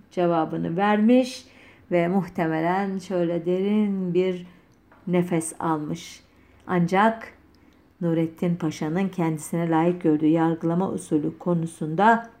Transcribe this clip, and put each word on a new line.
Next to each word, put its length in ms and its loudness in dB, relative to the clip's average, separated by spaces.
cevabını 640 0
vermiş 680 2
ve 180 2
muhtemelen 920 -2
şöyle 480 -2
derin 680 0
bir 320 0
nefes 540 0
almış. 600 -6
Ancak 680 2
Nurettin 540 0
Paşa'nın 540 -4
kendisine 640 -4
layık 320 2
gördüğü 240 2
yargılama 640 2
usulü 480 -4
konusunda 920 0